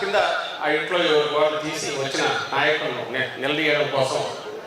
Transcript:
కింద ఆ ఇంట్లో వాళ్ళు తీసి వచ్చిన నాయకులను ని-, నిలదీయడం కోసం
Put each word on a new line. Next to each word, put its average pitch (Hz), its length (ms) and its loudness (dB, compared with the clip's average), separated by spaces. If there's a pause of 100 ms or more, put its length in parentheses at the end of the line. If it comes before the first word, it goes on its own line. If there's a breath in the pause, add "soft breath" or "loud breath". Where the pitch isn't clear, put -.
కింద 196 180 0 (440)
ఆ 156 40 0 (100)
ఇంట్లో 175 220 0 (420)
వాళ్ళు 151 240 4
తీసి 156 240 -4 (120)
వచ్చిన 135 240 -2 (300)
నాయకులను 151 480 0 (100)
ని-, 127 180 -2 (120)
నిలదీయడం 147 440 2 (100)
కోసం 135 240 2 (460)